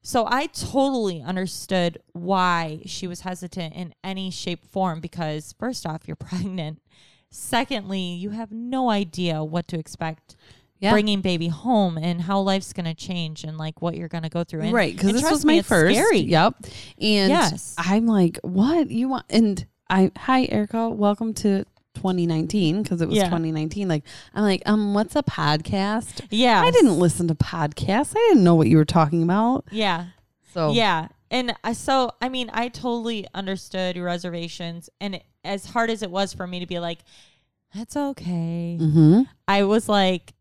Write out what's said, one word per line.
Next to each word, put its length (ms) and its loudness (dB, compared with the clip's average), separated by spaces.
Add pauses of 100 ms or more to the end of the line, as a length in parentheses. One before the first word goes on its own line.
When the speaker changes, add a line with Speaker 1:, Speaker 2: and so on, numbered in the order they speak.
Speaker 1:
so 220 0
I 200 0
totally 720 -2
understood 760 -4 (140)
why 720 0
she 220 -10
was 140 -12
hesitant 520 -10
in 200 -12 (100)
any 280 -8
shape, 340 -8
form, 340 -4
because 580 -8
first 280 -8
off, 220 -6
you're 80 -8
<laughs> 160 -14
pregnant. 500 -6 (500)
Secondly, 680 -4 (140)
you 180 -8
have 200 -10
no 380 -2
idea 540 -2
what 260 -4
to 100 -4
expect 560 -10 (440)
Speaker 2:
Yeah. 120 2
Speaker 1:
bringing 300 2
baby 260 -2
home 500 0
and 240 -4
how 200 -2
life's 320 -2
gonna 200 -6
change 500 -8
and, 140 -10
like, 240 -8
what 140 -4
you're 140 -8
gonna 200 -6
go 140 -4
through. 200 -8
And, 100 0
Speaker 2:
Right, 240 0
'cause 100 -2
Speaker 1:
and 80 4
Speaker 2:
this 60 2
Speaker 1:
trust 120 2
Speaker 2:
was 120 0
Speaker 1:
me, 100 6
Speaker 2:
my 40 6
Speaker 1:
it's 80 -2
Speaker 2:
first. 300 6
Speaker 1:
scary. 220 4
Speaker 2:
Yep. 360 4 (460)
And 300 4
Speaker 1:
Yes. 460 0
Speaker 2:
I'm 280 2
like, 380 4
"What? 480 2
You 180 -2
want?" 200 -6
And 360 2 (240)
I, 280 4
"Hi, 340 2
Erica. 380 -2
Welcome 460 0
to 280 0 (300)
twenty 340 -2
nineteen," 560 0
'cause 180 -2
it 60 0
was 100 0
Speaker 1:
Yeah. 120 2
Speaker 2:
twenty 220 -2
nineteen. 360 -4
Like, 160 0 (320)
I'm 80 0
like, 220 2
"Um, 280 2
what's 220 0
a 80 2
podcast?" 1040 -2
Speaker 1:
Yes. 360 4
Speaker 2:
I 60 4
didn't 280 6
listen 300 2
to 60 0
podcasts. 800 -2
I 140 4
didn't 140 8
know 120 8
what 120 6
you 100 6
were 80 6
talking 380 2
about. 480 0
Speaker 1:
Yeah. 360 -2 (460)
Speaker 2:
So 200 0
Speaker 1:
Yeah. 340 2 (240)
And 320 -2
I, 100 -2
so, 380 0 (100)
I 80 -4
mean, 240 -6
I 140 -4
totally 680 -6
understood 600 -6
your 100 -6
reservations. 840 -8 (100)
And 160 -8
it, 80 -16 (200)
as 240 -6
hard 220 -2
as 140 -4
it 80 -8
was 220 -4
for 140 -10
me 120 -8
to 80 -8
be 120 -6
like, 200 -8 (760)
"That's 220 -14
okay," 840 -4
Speaker 2:
Mm-hmm. 400 8 (260)
Speaker 1:
I 160 4
was 260 2
like 520 2